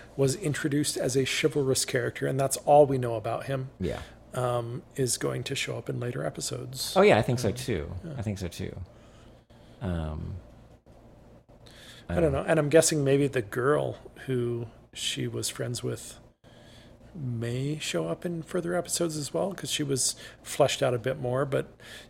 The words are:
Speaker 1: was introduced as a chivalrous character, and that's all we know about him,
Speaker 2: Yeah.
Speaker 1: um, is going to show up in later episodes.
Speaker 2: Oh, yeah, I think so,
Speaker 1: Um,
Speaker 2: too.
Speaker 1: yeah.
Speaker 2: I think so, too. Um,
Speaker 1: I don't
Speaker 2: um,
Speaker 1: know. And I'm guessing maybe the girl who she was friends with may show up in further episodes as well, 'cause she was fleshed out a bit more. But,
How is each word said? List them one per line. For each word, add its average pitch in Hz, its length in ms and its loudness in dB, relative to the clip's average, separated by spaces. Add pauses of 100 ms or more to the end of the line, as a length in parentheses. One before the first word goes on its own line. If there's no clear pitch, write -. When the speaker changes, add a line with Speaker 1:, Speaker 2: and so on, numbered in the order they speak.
(160)
Speaker 1:
was 139 200 2
introduced 147 640 -2
as 127 200 0
a 131 80 4
chivalrous 139 600 2
character, 127 420 -2
and 135 120 0
that's 135 180 0
all 147 280 8
we 135 120 2
know 120 180 -2
about 113 300 -4
him, 131 240 -4 (100)
Speaker 2:
Yeah. 82 200 -4 (340)
Speaker 1:
um, 120 500 -2 (120)
is 127 220 0
going 131 260 -4
to 139 120 -6
show 117 220 -4
up 117 120 -8
in 131 100 -4
later 123 260 -4
episodes. 131 680 -6
Speaker 2:
Oh, 190 60 8
yeah, 196 160 10
I 110 40 6
think 123 180 2
so, 120 100 2
Speaker 1:
Um, 92 60 0
Speaker 2:
too. 85 360 -4 (140)
Speaker 1:
yeah. 160 120 -10
Speaker 2:
I 117 40 -6
think 101 180 -4
so, 92 80 -6
too. - 280 -8 (1040)
Um, 85 540 -4 (1700)
Speaker 1:
I 170 60 -2
don't 175 100 4
Speaker 2:
um, 147 80 4
Speaker 1:
know. 135 140 0
And 165 120 4
I'm 147 100 2
guessing 156 340 6
maybe 139 240 4
the 127 140 0
girl 127 560 0 (300)
who 120 400 -2 (260)
she - 340 -4
was 117 220 -4
friends 123 340 -6
with - 360 -8 (960)
may 127 640 -4
show 160 280 -2
up 165 180 -4
in 170 160 -4
further 175 340 -4
episodes 170 420 -2
as 147 160 -6
well, 180 200 -2
'cause 139 160 -8
she - 140 -2
was 139 320 0 (260)
fleshed - 400 2
out 127 140 2
a - 20 0
bit 135 220 -4
more. 127 260 0
But, 135 220 -2 (420)